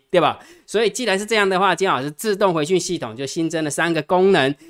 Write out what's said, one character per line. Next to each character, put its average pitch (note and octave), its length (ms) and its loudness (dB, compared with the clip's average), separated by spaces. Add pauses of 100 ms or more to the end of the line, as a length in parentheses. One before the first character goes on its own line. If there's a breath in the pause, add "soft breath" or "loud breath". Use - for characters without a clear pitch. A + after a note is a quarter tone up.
对 F3+ 100 2
吧？ C#3 200 2 (260 loud breath)
所 G#3+ 180 -2
以 G#3+ 60 0
既 A3 140 -6
然 F#3+ 140 0
是 G3+ 60 -6
这 A3 120 -2
样 G3+ 120 2
的 F#3 120 2
话， F#3+ 160 2
建 F#3+ 140 0
安 D3 80 0
老 B2+ 60 -4
师 C#3+ 60 -6
自 G#3 260 -4
动 G3 160 2
回 D#3+ 140 0
讯 F3+ 140 2
系 F3 180 -4
统 A#2+ 180 -10
就 C3+ 120 -8
新 E3 200 -4
增 D#3+ 160 -4
了 D3+ 60 -4
三 E3 240 -2
个 D#3+ 80 0
功 F#3 300 2
能。 C#3+ 220 2 (160 loud breath)